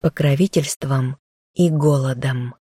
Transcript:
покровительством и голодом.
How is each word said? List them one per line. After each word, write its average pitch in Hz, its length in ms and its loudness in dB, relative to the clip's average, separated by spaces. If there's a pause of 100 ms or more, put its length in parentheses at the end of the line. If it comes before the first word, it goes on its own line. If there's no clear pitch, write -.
покровительством 139 1160 0 (360)
и 175 160 2
голодом. 135 840 0 (140)